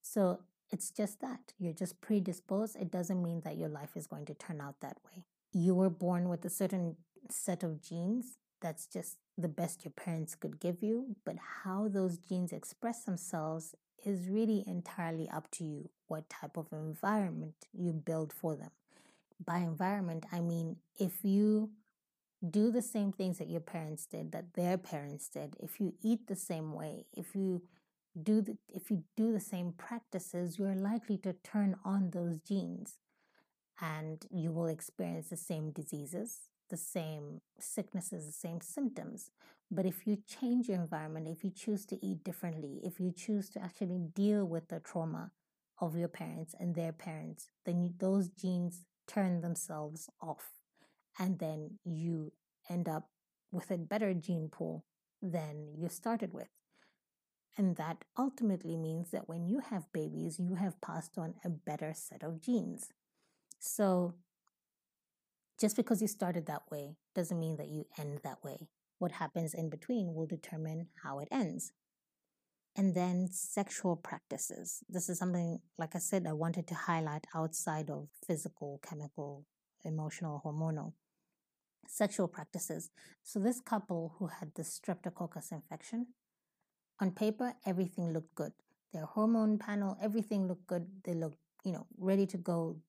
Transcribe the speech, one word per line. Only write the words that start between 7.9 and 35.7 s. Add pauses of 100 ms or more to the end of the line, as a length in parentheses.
That's
just (220)
the
best
your
parents
could
give
you. (100)
But (260)
how
those
genes
express
themselves (300)
is
really
entirely
up
to
you, (180)
what
type
of
environment (180)
you
build
for
them. (720)
By
environment,
I
mean, (240)
if
you (760)
do
the
same
things
that
your
parents
did,
that
their
parents
did,
if
you (100)
eat
the
same
way,
if
you (580)
do
the, (160)
if
you (120)
do
the
same
practices,
you're
likely
to
turn
on
those
genes, (840)
and
you
will
experience
the
same